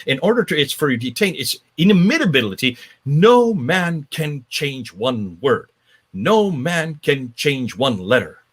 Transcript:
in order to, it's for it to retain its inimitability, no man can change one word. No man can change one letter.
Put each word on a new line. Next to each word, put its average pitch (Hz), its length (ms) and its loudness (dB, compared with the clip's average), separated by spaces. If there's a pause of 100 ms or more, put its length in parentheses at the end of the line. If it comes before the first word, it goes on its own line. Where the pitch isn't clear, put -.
in 135 140 -2
order 226 240 2
to, 160 140 -4
it's 143 140 0
for 147 180 -2
it 120 100 -2
to 123 60 -6
retain 165 300 -2
its - 200 -6 (220)
inimitability, 170 1000 2 (300)
no 226 480 4
man 170 560 -2
can 147 380 -6
change 131 440 -8
one 104 480 -4
word. 131 300 0 (420)
No 196 380 2
man 160 520 -4
can 131 340 -2
change 131 400 -2
one 120 220 0
letter. 95 440 0 (100)